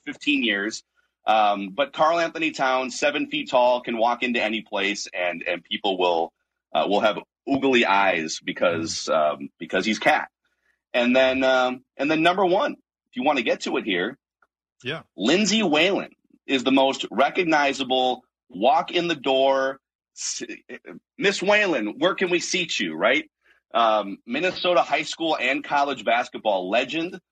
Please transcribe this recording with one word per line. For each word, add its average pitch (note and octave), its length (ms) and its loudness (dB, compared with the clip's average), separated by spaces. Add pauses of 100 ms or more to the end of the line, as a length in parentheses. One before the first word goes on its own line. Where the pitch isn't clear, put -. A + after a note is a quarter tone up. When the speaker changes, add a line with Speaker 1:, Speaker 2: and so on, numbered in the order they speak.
Speaker 1:
fifteen C#3+ 380 -2
years. G#2 400 -2 (420)
Um, G#2 500 2
but C#3 160 -2
Karl D#3+ 260 2
Anthony D#3+ 320 -2
Towns, C3 480 -2
seven D3 300 -2
feet D3 220 -6
tall, B2 320 2
can A#2 160 -6
walk A#2+ 240 2
into A#2+ 200 0
any G#2+ 200 -2
place, G2+ 520 -4
and, F2 320 -4
and F2 160 -4
people G#2 360 -4
will, E2+ 340 0 (400)
uh, D#2+ 160 0
will G2+ 120 2
have G#2+ 180 0 (280)
oogly C3+ 380 2
eyes F#2+ 580 2
because, E2+ 680 -2
um, D2 480 0
because F#2 260 -4
he's G#2+ 140 0
Cat. C3 320 0 (640)
And B2 200 2
then, C3 300 4
um, B2+ 400 0 (140)
and C#3+ 120 0
then D#3+ 120 2
number F#3 220 2
one, G3 280 2
if - 60 -14 (380)
you B2 60 -6
want C#3+ 140 2
to A#2+ 80 0
get D#3+ 160 -2
to B2 160 -4
it G#2+ 80 -4
here, F#2+ 320 -4 (680)
Speaker 2:
Yeah. D3 200 -10 (120)
Speaker 1:
Lindsay F#3+ 480 2
Whalen D#3+ 500 2 (340)
is C3 180 -2
the C3 80 2
most C3+ 380 2
recognizable C3+ 1120 0 (240)
walk C#3 420 2
in F3 160 0
the E3 80 -2
door. C3+ 640 2 (380)
S-, - 260 -10 (760)
Miss G3 240 0
Whalen, E3+ 560 0
where F#3 160 2
can F#3 160 -2
we E3+ 100 2
seat - 400 -4
you, E2 160 -4
right? B2+ 340 0 (440)
Um, G#2+ 520 2
Minnesota F3 540 0
high D3 220 0
school D#3 360 -4
and C3+ 240 -2
college C#3+ 420 -2
basketball A2 640 0
legend, D3+ 500 -4 (120)